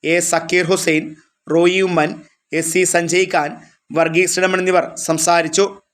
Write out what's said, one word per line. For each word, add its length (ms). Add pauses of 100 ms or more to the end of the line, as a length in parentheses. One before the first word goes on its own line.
എ 160
സക്കീർ 460
ഹുസൈൻ, 500 (360)
റോയി 300
ഉമ്മൻ, 340 (380)
എസ് 200
സി 100
സഞ്ജയ് 500
ഖാൻ, 240 (340)
വർഗീസ് 480
ഇടമൺ 200
എന്നിവർ 360
സംസാരിച്ചു. 840 (160)